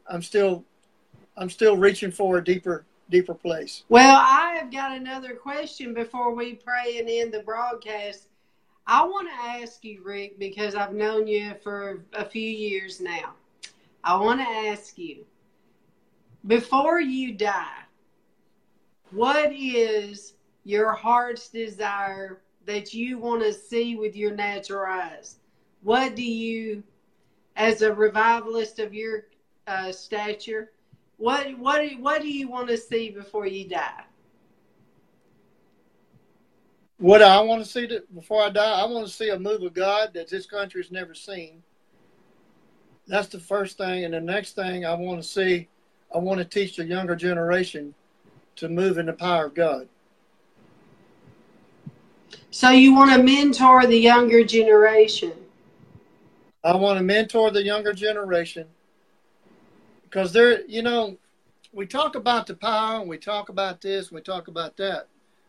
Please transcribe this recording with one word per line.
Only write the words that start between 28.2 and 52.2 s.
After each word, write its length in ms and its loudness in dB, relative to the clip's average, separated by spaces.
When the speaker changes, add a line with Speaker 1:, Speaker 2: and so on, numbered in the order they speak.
Speaker 2:
of 160 -8
your, 320 -10
uh, 260 -8
stature, 800 -10
what, 420 -2
what, 260 0
what 200 -2
do 80 -10
you 200 -8
wanna 280 -6
see 340 -6
before 360 -10
you 220 -10
die? 360 -8
Speaker 1:
What 240 10
I 180 10
wanna 240 0
see 220 -8
to, 160 -8
before 280 -2
I 80 0
die, 300 0
I 40 0
wanna 240 -8
see 200 -10
a 100 -4
move 240 -6
of 120 -10
God 400 -2
that 140 -12
this 160 -10
country's 460 -12
never 240 -14
seen. 480 -18
That's 220 -4
the 100 -18
first 380 -6
thing. 280 -6
And 100 -8
the 60 -6
next 340 -8
thing 300 -8
I 100 -4
wanna 280 -8
see, 460 -2
I 40 -2
wanna 260 -2
teach 320 -4
the 80 -6
younger 300 -6
generation 800 -2
to 120 -10
move 300 0
in 80 -4
the 60 -6
power 340 0
of 80 -12
God. 340 -2